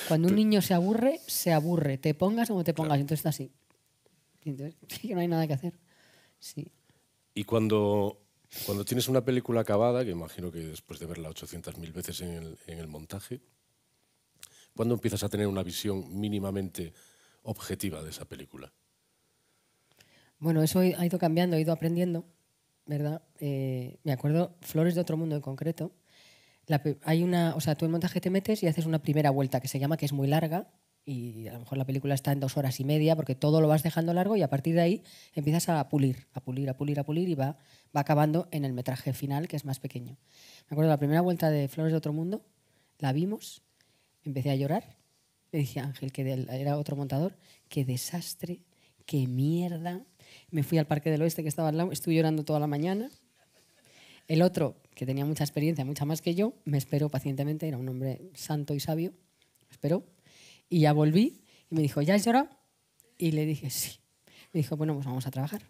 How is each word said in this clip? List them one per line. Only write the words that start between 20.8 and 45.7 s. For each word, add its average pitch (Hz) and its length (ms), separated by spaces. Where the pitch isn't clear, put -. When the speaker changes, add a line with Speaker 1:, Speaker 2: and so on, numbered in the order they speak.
Speaker 1:
ha 175 260
ido 175 120
cambiando, 170 380
ha 156 40
ido 160 120
aprendiendo, 170 520
¿verdad? 147 380
Eh, 135 640
me 147 100
acuerdo, 156 480
Flores 165 360
de 175 40
otro 165 160
mundo 160 200
en 143 60
concreto, 147 500
la 147 160
pe-, 143 220
hay 165 180
una, 175 320
o 160 60
sea, 151 160
tú - 80
en 160 80
montaje 175 280
te - 100
metes 196 320
y 185 40
haces 160 200
una 160 140
primera 147 300
vuelta 135 300
que 135 80
se 139 100
llama, 143 180
que - 100
es 143 60
muy 139 140
larga, 160 460
y 120 440
a - 40
lo 120 80
mejor 135 180
la 135 60
película 139 300
está 139 180
en 143 80
dos 131 160
horas 131 240
y 131 40
media, 151 300
porque 143 220
todo 151 240
lo 151 80
vas 151 160
dejando 165 300
largo 196 220
y 185 60
a 151 80
partir 143 240
de 170 60
ahí 175 220
empiezas 156 340
a 156 200
pulir, 135 440
a 135 80
pulir, 135 300
a 127 60
pulir, 143 220
a 139 60
pulir 165 240
y 170 80
va, 135 200
va 170 60
acabando 151 500
en 147 140
el 135 80
metraje 127 400
final, 139 340
que - 100
es 147 80
más 135 140
pequeño. 123 380
Me 147 60
acuerdo 156 160
la 147 80
primera 147 220
vuelta 170 300
de 143 180
Flores 160 240
de 160 60
otro 156 140
mundo, 170 320
la 139 140
vimos, 185 500
empecé 135 260
a 135 60
llorar, 143 400
le 160 80
dije 139 200